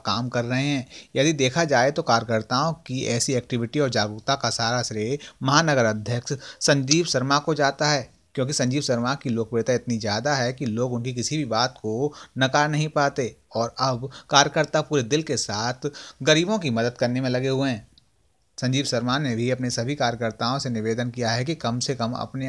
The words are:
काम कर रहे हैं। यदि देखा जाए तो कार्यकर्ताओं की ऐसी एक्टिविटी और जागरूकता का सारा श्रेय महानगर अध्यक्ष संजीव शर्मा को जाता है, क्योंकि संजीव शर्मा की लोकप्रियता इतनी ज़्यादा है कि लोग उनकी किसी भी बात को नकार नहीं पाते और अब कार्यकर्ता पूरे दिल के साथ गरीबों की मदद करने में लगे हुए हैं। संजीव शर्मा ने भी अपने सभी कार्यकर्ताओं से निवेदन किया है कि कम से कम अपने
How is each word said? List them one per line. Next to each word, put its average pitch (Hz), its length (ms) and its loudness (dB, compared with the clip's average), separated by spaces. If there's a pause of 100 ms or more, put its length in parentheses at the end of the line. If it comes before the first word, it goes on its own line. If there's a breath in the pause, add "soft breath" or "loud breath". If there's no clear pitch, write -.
काम 113 260 -2
कर 120 160 -2
रहे 127 200 0
हैं। 139 220 -2 (300 loud breath)
यदि 147 180 4
देखा 135 320 2
जाए 135 240 4
तो 156 120 -2
कार्यकर्ताओं 117 720 0 (100)
की 127 240 -6
ऐसी 117 280 0
एक्टिविटी 120 460 -2
और 135 100 2
जागरूकता 110 440 -2
का 123 160 -2
सारा 117 320 0
श्रेय 113 360 -2 (240 loud breath)
महानगर 143 440 4
अध्यक्ष 110 460 -2 (280 loud breath)
संजीव 143 460 4
शर्मा 143 320 0
को 156 160 -2
जाता 147 340 0
है, 147 200 0 (260)
क्योंकि 139 180 -2
संजीव 131 300 0
शर्मा 123 320 0
की 135 160 -6
लोकप्रियता 113 420 0
इतनी 120 260 0
ज़्यादा 110 360 0
है 127 180 0
कि 127 140 -6
लोग 120 260 -2
उनकी 123 220 -4
किसी 123 220 -4
भी 156 100 0
बात 117 300 0
को 123 360 -4 (260 loud breath)
नकार 139 300 2
नहीं 151 200 0
पाते 143 360 0 (300)
और 117 260 -2
अब 131 280 -2 (220 loud breath)
कार्यकर्ता 147 500 4
पूरे 151 240 0
दिल 147 180 0
के 147 140 -4
साथ 117 520 -4 (340 loud breath)
गरीबों 170 360 4
की 160 120 -2
मदद 117 300 0
करने 123 200 0
में 131 100 -2
लगे 127 180 0
हुए 135 220 0
हैं। 107 160 -6 (720)
संजीव 131 260 0
शर्मा 123 340 0
ने 135 180 0
भी 120 140 0
अपने 123 200 -2
सभी 123 240 -2
कार्यकर्ताओं 120 640 -2
से 131 120 -6
निवेदन 113 400 -2
किया 117 200 -2
है 120 140 0
कि 160 100 -2
कम 120 240 -4
से 131 160 -2
कम 120 200 -4
अपने 131 340 -6